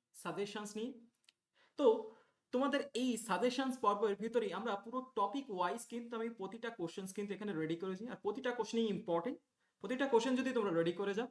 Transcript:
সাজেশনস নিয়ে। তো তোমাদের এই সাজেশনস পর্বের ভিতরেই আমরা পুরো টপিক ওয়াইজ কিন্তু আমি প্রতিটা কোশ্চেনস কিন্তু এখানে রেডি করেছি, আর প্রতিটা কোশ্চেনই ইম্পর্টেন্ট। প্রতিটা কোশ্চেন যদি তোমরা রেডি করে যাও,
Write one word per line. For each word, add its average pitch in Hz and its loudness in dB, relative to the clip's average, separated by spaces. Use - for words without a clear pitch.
সাজেশনস 202 -6
নিয়ে। 233 -4
তো 247 6
তোমাদের 269 2
এই 247 2
সাজেশনস 247 0
পর্বের 202 2
ভিতরেই 220 0
আমরা 208 -2
পুরো 233 -8
টপিক 214 0
ওয়াইজ 185 0
কিন্তু 233 -8
আমি 226 -2
প্রতিটা 226 -8
কোশ্চেনস 190 -6
কিন্তু 202 -4
এখানে 202 -6
রেডি 160 0
করেছি, 190 -6
আর 202 -8
প্রতিটা 247 -2
কোশ্চেনই 226 0
ইম্পর্টেন্ট। 180 0
প্রতিটা 254 0
কোশ্চেন 254 6
যদি 254 2
তোমরা 208 2
রেডি 165 4
করে 196 0
যাও, 240 -2